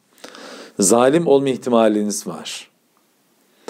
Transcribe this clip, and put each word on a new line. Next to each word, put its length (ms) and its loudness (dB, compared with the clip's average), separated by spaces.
zalim 480 4
olma 220 2
ihtimaliniz 800 0
var. 440 -14